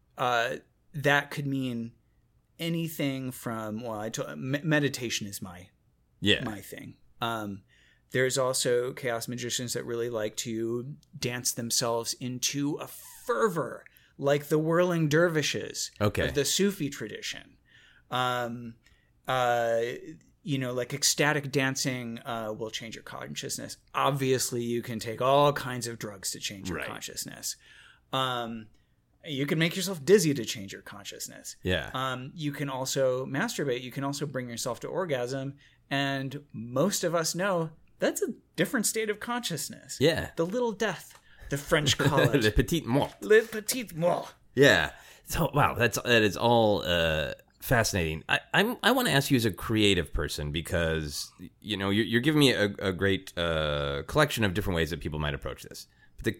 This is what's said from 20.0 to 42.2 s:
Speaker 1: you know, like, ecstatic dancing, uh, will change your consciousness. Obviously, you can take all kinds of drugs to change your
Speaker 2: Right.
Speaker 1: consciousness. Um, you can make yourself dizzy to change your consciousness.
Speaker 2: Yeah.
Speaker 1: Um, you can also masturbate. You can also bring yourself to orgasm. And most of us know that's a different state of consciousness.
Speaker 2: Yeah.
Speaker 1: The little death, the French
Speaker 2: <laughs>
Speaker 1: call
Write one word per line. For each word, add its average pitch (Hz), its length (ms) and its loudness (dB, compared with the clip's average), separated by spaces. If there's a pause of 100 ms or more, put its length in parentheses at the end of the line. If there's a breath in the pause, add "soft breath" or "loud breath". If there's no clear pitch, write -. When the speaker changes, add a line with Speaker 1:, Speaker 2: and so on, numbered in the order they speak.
Speaker 1:
you 143 140 -2
know, 127 140 -2
like, 123 220 -4
ecstatic 143 580 2
dancing, 127 760 -2
uh, 113 320 -6
will 110 120 -6
change 110 260 -10
your - 80 -16
consciousness. 131 720 -10 (180)
Obviously, 131 720 2
you 120 180 0
can 117 160 -6
take 110 240 -6
all 139 300 6
kinds 123 360 -4
of 117 120 -8
drugs 101 320 -6
to - 80 -8
change 95 300 -8
your 82 80 -4
Speaker 2:
Right. 67 100 -6
Speaker 1:
consciousness. - 720 -8 (560 soft breath)
Um, 120 540 -4 (580)
you 143 200 -2
can 160 140 0
make 165 160 0
yourself 180 300 -6
dizzy 165 280 8
to 110 120 -4
change 98 260 -8
your 95 120 -14
consciousness. - 800 -14
Speaker 2:
Yeah. 85 300 -2
Speaker 1:
Um, 131 400 -4
you 147 200 -6
can 143 160 -6
also 131 560 0
masturbate. 135 580 -2
You 123 80 -12
can 139 140 -4
also 143 200 -4
bring 127 240 -6
yourself 117 320 -6
to - 60 -8
orgasm. 135 680 -4 (340 soft breath)
And 139 540 -2 (100)
most 131 500 0
of 165 100 0
us 165 220 0
know 170 360 0 (280)
that's 262 220 0
a 392 60 0 (280)
different 214 300 0
state 220 240 0
of 208 100 -6
consciousness. - 800 -6
Speaker 2:
Yeah. 135 380 2
Speaker 1:
The 170 80 0
little 233 260 -2
death, - 480 -6 (300 soft breath)
the 139 80 -2
French 147 400 0
Speaker 2:
<laughs> - 0 -
Speaker 1:
call 143 240 4